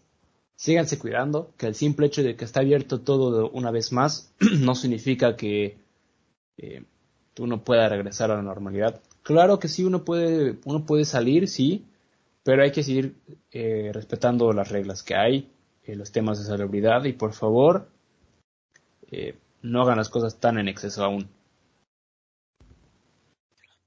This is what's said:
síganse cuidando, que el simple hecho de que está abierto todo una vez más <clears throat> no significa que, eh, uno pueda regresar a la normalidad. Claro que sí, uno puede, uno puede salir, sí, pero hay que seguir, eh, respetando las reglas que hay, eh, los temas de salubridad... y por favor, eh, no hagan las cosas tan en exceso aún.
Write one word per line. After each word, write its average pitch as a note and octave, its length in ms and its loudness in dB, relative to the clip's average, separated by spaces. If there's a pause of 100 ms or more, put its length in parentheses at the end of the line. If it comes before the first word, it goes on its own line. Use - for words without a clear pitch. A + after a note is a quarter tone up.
(560)
síganse D#3+ 420 0
cuidando, C#3 580 -4
que - 100 -6
el G#2+ 100 -4
simple D3 300 0
hecho C#3+ 180 0
de B2+ 120 -2
que - 80 -12
está A#2+ 160 -2
abierto C3+ 420 0
todo B2 480 2
una B2 200 -4
vez A2+ 220 -4
más C#3+ 440 -2
<clears throat> - 40 -20
no D3 340 4
significa B2 640 0
que, G#2 420 -4 (800)
eh, C2 280 -16 (540)
uno A#2+ 240 -6
pueda A#2 260 4
regresar G#2 440 -2
a G#2 40 0
la G#2 60 -4
normalidad. G2+ 580 -4 (220)
Claro F#3+ 380 4
que F#3 80 -6
sí, F3+ 160 -4
uno F#3 200 0
puede, E3 600 0
uno D3+ 220 -4
puede D3+ 180 2
salir, C#3+ 440 2
sí, D#3 380 0 (560)
pero C3+ 200 4
hay C#3 100 4
que D3+ 100 -2
seguir, C3+ 340 -2 (360)
eh, A2 400 -4
respetando A#2 600 0
las G2+ 180 -2
reglas G2 320 -6
que - 120 -6
hay, B2 380 0 (320)
eh, G#2 100 -14
los G2+ 160 -12
temas A2 280 -2
de G2+ 80 -10
salubridad... G#2 580 0
y C3+ 80 -2
por G#2+ 220 -4
favor, C3 560 2 (1200)
eh, - 280 -10 (240)
no A#2+ 200 0
hagan B2 160 4
las A2 100 0
cosas A2+ 320 -4
tan A2+ 180 2
en G2+ 100 -2
exceso G2+ 360 -6
aún. G2+ 260 -4 (2500)